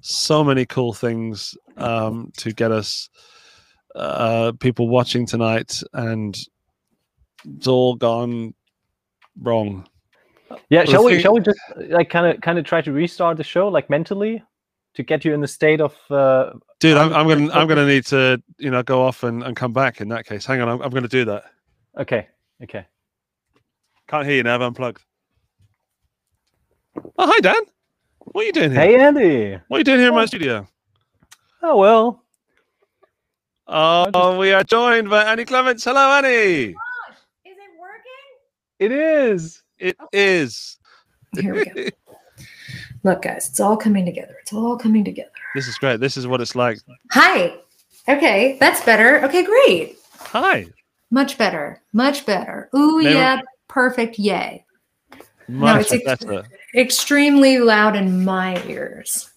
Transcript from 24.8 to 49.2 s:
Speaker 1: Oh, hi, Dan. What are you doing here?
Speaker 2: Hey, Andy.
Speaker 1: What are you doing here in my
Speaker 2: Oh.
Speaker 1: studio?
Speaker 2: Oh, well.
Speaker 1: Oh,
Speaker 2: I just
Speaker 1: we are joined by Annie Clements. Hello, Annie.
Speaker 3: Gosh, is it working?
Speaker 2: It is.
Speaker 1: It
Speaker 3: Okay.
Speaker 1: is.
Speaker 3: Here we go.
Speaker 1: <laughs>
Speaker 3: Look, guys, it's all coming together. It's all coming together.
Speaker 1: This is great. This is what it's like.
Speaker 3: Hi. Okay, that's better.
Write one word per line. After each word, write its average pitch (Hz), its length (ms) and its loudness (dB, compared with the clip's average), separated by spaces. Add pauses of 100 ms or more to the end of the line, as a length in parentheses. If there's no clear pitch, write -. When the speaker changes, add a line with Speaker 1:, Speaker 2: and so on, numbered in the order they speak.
Speaker 1:
Oh, 349 100 2
hi, 427 120 4
Dan. 403 220 2 (580)
What - 240 -6
are - 20 -2
you 415 80 -4
doing 165 180 0
here? 131 100 2
Speaker 2:
Hey, 196 180 8
Andy. 165 600 4 (100)
Speaker 1:
What 254 80 -2
are - 20 0
you 311 60 0
doing 269 140 4
here 247 100 6
in 240 60 2
my 226 80 4
Speaker 2:
Oh. 226 40 -2
Speaker 1:
studio? 120 400 -6 (960)
Speaker 2:
Oh, 311 140 2
well. 220 460 4 (1400)
Speaker 1:
Oh, 165 400 2
Speaker 2:
I 202 40 -6
just 180 280 0
Speaker 1:
we 190 120 2
are 190 140 4
joined 233 440 2
by 208 140 4
Annie 226 220 -2
Clements. 254 400 -2
Hello, 269 260 4
Annie. 214 640 2
Speaker 3:
Gosh, - 440 -14 (280)
is 370 120 -20
it 381 220 -20
working? 466 480 -20 (520)
Speaker 2:
It 202 120 -2
is. 262 720 -2 (160)
Speaker 1:
It 185 220 -4
Speaker 3:
Okay. 208 80 -20 (100)
Speaker 1:
is. 180 580 0 (600)
Speaker 3:
Here 190 160 -4
we 427 100 -2
go. - 300 -10
Speaker 1:
<laughs> - 140 -20 (960)
Speaker 3:
Look, 185 180 0
guys, - 280 -8
it's - 100 -8
all 208 180 2
coming 208 280 0
together. - 360 -10
It's - 120 -16
all 233 240 -4
coming 220 280 2
together. - 260 -12 (240)
Speaker 1:
This 135 120 -8
is 117 100 -12
great. 127 220 -2
This 131 180 -4
is 127 100 -8
what 127 140 -2
it's - 140 -8
like. 123 240 -2 (320)
Speaker 3:
Hi. 294 440 2 (520)
Okay, 262 520 2
that's 320 240 2
better. 226 420 4